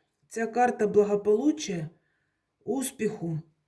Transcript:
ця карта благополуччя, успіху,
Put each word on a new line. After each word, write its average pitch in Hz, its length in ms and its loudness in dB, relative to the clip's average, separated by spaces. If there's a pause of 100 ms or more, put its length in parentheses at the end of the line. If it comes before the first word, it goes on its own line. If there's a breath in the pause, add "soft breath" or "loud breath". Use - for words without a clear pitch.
(280 soft breath)
ця 226 200 -4
карта 233 400 2
благополуччя, 202 1040 2 (760)
успіху, 208 760 -4 (280)